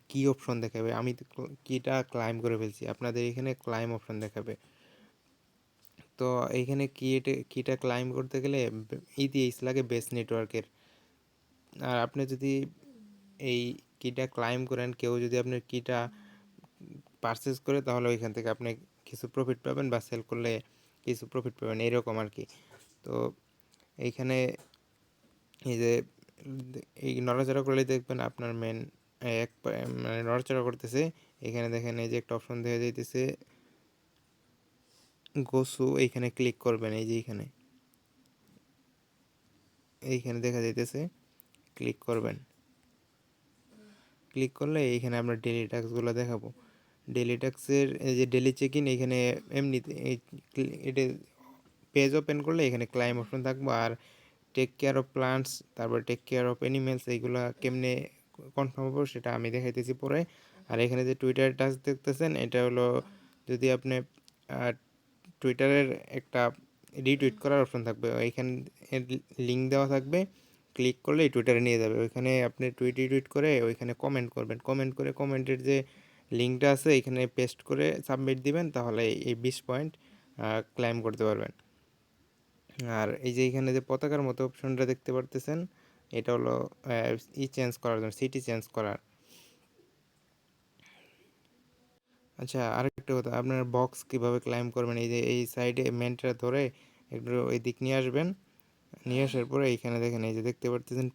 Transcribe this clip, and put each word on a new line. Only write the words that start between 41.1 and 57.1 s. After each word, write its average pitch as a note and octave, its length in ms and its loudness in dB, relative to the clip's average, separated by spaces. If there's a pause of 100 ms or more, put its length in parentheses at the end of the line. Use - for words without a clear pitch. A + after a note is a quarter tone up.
ক্লিক A#2+ 240 -4
করবেন। A2+ 400 -2 (1900)
ক্লিক C3 240 -2
করলে D3+ 280 0
এইখানে A#2+ 360 0
আমরা A#2+ 180 0
ডেইলি A#2 320 -2
টাস্কগুলো A#2 460 -2
দেখাবো। A#2+ 400 -4 (560)
ডেইলি A#2+ 280 0
টাস্কের C3+ 640 0
এই C3 140 0
যে B2+ 100 4
ডেইলি B2+ 260 4
চেক C3+ 240 0
ইন, D3 120 2
এইখানে B2+ 540 2 (100)
এমনিতে C#3 400 0
এই C3 260 -2 (180)
ক্লি-, C3+ 480 -4
এটা C3 340 0 (760)
পেজ C#3 220 6
ওপেন D3+ 260 0
করলে D#3+ 260 2
এখানে A#2+ 180 0
ক্লাইম A#2+ 340 0
অপশন B2 240 -4
থাকবো, C3 280 0
আর A2+ 200 2 (640)
take C3 280 0
care C3+ 140 4
of C3 60 4 (120)
plants, C3 480 0 (120)
তারপর A#2 260 0
take - 280 -4
care B2 240 2
of B2+ 160 -2
animals, C3 420 0